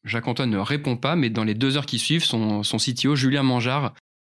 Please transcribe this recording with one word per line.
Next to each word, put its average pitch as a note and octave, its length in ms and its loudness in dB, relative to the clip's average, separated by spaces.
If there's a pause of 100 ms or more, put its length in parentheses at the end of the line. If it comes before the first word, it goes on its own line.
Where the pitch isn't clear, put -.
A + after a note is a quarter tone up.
Jacques-Antoine A#2+ 460 -2
ne G#2 60 2
répond C3+ 380 -2
pas, C#3 220 0
mais C3 120 2
dans A2+ 140 0
les G#2+ 120 0
deux C3+ 200 0
heures C#3+ 100 -2
qui A#2+ 140 -4
suivent, D#3+ 240 0
son, G#2+ 400 0
son A2 160 -2
C B2+ 140 0
T C3 160 0
O, D3 80 2
Julien C3+ 260 2
Mangeard, B2+ 500 0 (400)